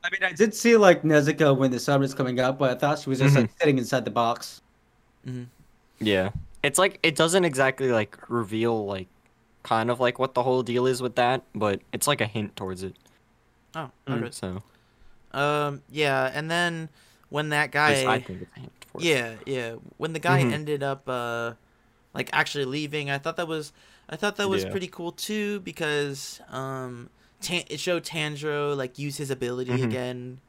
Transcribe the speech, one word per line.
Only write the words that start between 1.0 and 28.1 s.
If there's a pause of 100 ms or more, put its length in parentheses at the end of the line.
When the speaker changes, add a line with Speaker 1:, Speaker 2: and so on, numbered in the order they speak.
Speaker 1:
Nezuko
when
the
sun
was
coming
up,
but
I
thought
she
was
just,
like,
Speaker 2:
Mm-hmm.
Speaker 1:
sitting
inside
the
box. (640)
Speaker 3:
Mm-hmm. (560)
Speaker 2:
Yeah. (320)
It's
like,
it
doesn't
exactly,
like, (120)
reveal,
like, (540)
kind
of,
like,
what
the
whole
deal
is
with
that, (100)
but (100)
it's,
like,
a
hint
towards
it. (760)
Speaker 3:
Oh, (180)
Speaker 2:
Mm,
Speaker 3:
okay.
Speaker 2:
so. (680)
Speaker 3:
Um,
yeah,
and
then (400)
when
that (160)
Speaker 2:
At
least
Speaker 3:
guy
Speaker 2:
I
think
it's
a
hint
towards
it.
Speaker 3:
Yeah, (100)
yeah. (240)
When
the
guy
Speaker 2:
Mm-hmm.
Speaker 3:
ended
up,
uh, (600)
like,
actually
leaving,
I
thought
that
was, (380)
I
thought
that
was
Speaker 2:
Yeah.
Speaker 3:
pretty
cool
too,
because,
um, (320)
Tan-,
it
showed
Tanjiro,